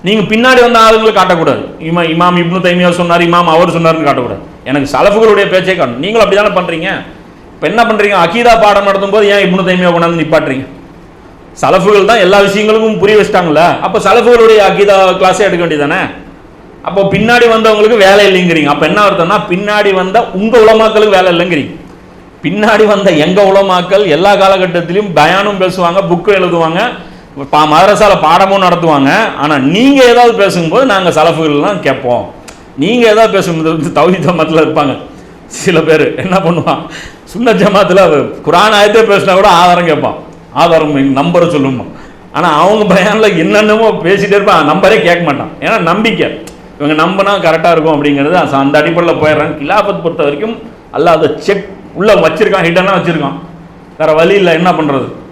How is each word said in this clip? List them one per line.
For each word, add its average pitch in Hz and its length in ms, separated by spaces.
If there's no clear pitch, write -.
நீங்க 208 320
பின்னாடி 247 260
வந்த 233 180
ஆளுங்களை 220 280
காட்டக்கூடாது. 175 580
இமா-, 165 300
இமாம் 175 280
இப்னு 175 240
தைமியா 180 280
சொன்னார், 175 400
இமாம் 175 140
அவர் 165 380
சொன்னாருன்னு 160 260
காட்டக்கூடாது. 123 300
எனக்கு 135 340
சலஃபுகளுடைய 202 520
பேச்சை 180 300
காட்டணும். 120 180
நீங்களும் 202 320
அப்படிதானே 196 280
பண்றீங்க. 170 460
இப்ப 151 140
என்ன 220 160
பண்றீங்க, 208 460
அகீதா 233 320
பாடம் 202 220
நடத்தும் 196 260
போது 202 180
ஏன் 202 180
இப்னு 180 180
தைமியா 180 300
கொண்டாந்து 170 320
நிப்பாட்டுறீங்க? 147 400
சலஃபுகள் 190 440
தான் 226 120
எல்லா 196 220
விஷயங்களுக்கும் 214 580
புரிய 208 240
வச்சிட்டாங்கல்ல, 165 580
அப்ப 180 200
சலஃபுகளுடைய 226 640
அகீதா 190 460
கிளாஸே 185 220
எடுக்க 175 260
வேண்டியதானே? 156 320
அப்போ 185 200
பின்னாடி 220 480
வந்தவங்களுக்கு 220 480
வேலை 202 280
இல்லைங்கிறீங்க. 175 400
அப்ப 147 200
என்ன 196 160
அர்த்தம்னா, 185 480
பின்னாடி 202 440
வந்த 190 400
உங்க 226 240
உலமாக்களுக்கு 214 520
வேலை 185 280
இல்லைங்கிறீங்க. 165 380
பின்னாடி 208 420
வந்த 196 260
எங்க 175 320
உலமாக்கள் 190 640
எல்லா 180 280
காலகட்டத்திலும் 190 800
பயானும் 190 440
பேசுவாங்க, 180 400
புக்கு 175 160
எழுதுவாங்க, 175 520
பா-, 151 340
மதரசால 185 480
பாடமும் 190 400
நடத்துவாங்க. 165 760
ஆனா 151 200
நீங்க 247 460
ஏதாவது 240 300
பேசும்போது 190 520
நாங்க 190 240
சலஃபுகள்லாம் 156 680
கேட்போம். 123 520
நீங்க 220 320
ஏதாவது 214 240
பேசும்போது 165 440
வந்து 160 240
தௌஹீத் 175 280
ஜமாத்துல 160 360
இருப்பாங்க 135 320
சில 170 320
பேர் 156 360
என்ன 185 220
பண்ணுவான், 160 420
சுன்ன 226 300
ஜமாத்துல 190 440
அவ 165 180
குர்ஆன் 170 580
ஆயத்தே 208 280
பேசினா 196 320
கூட 196 140
ஆதாரம் 175 380
கேட்பான், 143 280
ஆதாரம் 156 420
எங்க 135 260
நம்பரை 175 220
சொல்லுமா. 135 420
ஆனா 156 280
அவங்க 202 320
பயான்ல 202 440
என்னென்னமோ 214 520
பேசிட்டே 175 440
இருப்பான், 185 360
நம்பரே 190 320
கேட்க 170 220
மாட்டான். 127 240
ஏன்னா 196 200
நம்பிக்கை, 180 640
இவங்க 151 240
நம்பினா 190 240
கரெக்டா 170 440
இருக்கும் 156 320
அப்படிங்கிறது. 143 300
அந்த, 143 240
அந்த 147 240
அடிப்படையில 165 340
போயிடுறாங்க. 151 440
கிலாஃபத் 185 420
பொறுத்த 165 220
வரைக்கும் 214 360
அல்லாஹ் 160 240
அதை 147 180
செக் - 340
உள்ள 196 220
வச்சிருக்கான், 180 500
ஹிடனா 180 280
வச்சிருக்கான், 156 440
வேற 156 160
வழி 170 220
இல்ல, 175 180
என்ன 175 180
பண்றது? 143 360